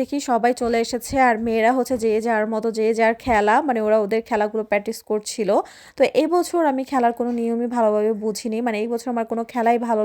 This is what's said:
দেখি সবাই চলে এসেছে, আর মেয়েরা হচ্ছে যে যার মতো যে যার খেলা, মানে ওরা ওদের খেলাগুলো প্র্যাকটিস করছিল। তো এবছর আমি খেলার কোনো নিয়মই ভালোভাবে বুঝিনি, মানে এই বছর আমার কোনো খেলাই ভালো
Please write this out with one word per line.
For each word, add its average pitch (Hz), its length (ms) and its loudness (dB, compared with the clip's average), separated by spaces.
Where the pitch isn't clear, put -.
দেখি 269 160 -4
সবাই 240 240 2
চলে 233 320 -2
এসেছে, 240 300 -6
আর 233 80 4
মেয়েরা 226 320 2
হচ্ছে 254 200 -2
যে 220 140 0
যার 214 320 0
মতো 220 180 -2
যে 214 220 -2
যার 226 200 2
খেলা, 214 380 2
মানে 254 200 -2
ওরা 214 180 2
ওদের 214 300 0
খেলাগুলো 214 340 -2
প্র্যাকটিস 208 360 -2
করছিল। 214 400 -4
তো - 60 2
এবছর 339 380 0
আমি 262 200 -2
খেলার 240 220 2
কোনো 240 180 -4
নিয়মই 233 440 -2
ভালোভাবে 214 360 2
বুঝিনি, 220 380 -4
মানে 233 180 -2
এই 220 80 -4
বছর 233 260 -6
আমার 226 180 -2
কোনো 226 200 -2
খেলাই 240 260 2
ভালো 220 180 2